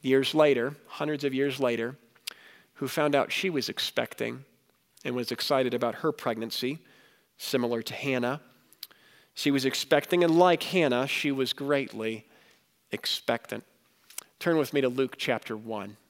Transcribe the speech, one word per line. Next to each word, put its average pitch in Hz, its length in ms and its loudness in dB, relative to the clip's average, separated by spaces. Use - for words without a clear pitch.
years 131 340 4
later, 143 400 4
hundreds 151 360 -4
of 139 120 -2
years 135 260 0
later, 120 360 0
who 135 140 -6
found 147 260 2
out 135 160 4
she 190 200 -2
was 143 180 -2
expecting 120 760 -4
and 131 100 -4
was 123 180 -4
excited 127 420 0
about 117 220 -2
her 156 160 -2
pregnancy, 120 680 -6
similar 120 460 -2
to - 100 -8
Hannah. 131 480 -2
She - 160 2
was 135 160 2
expecting, 156 580 2
and 165 140 6
like 175 240 6
Hannah, 139 440 2
she 143 240 -2
was 131 220 -2
greatly 113 720 -4
expectant. - 760 -4
Turn 170 180 2
with 147 160 0
me 143 80 4
to 131 80 2
Luke 127 300 -2
chapter 113 400 -2
one. 107 400 -8